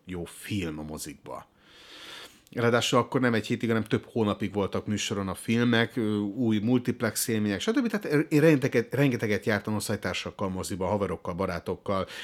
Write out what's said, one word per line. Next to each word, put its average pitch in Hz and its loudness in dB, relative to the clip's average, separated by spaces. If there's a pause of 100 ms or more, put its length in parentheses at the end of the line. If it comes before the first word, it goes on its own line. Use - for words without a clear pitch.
jó 87 -6
film 85 -6
a 76 -8
mozikba. 73 -12 (1040)
Ráadásul 120 4
akkor 123 0
nem 120 4
egy 107 0
hétig, 117 -2
hanem 113 2
több - 0
hónapig 104 0
voltak 98 -2
műsoron 101 -2
a 92 -4
filmek, 117 2
ö, 107 0
új 107 2
multiplex 120 0
élmények, 107 0
stb. 233 0
Tehát 160 0
én 151 6
rengeteget, 131 4
rengeteget 120 2
jártam 107 0
osztálytársakkal 98 -4
moziba, 92 -4
haverokkal, 92 -2
barátokkal, 92 -4 (160)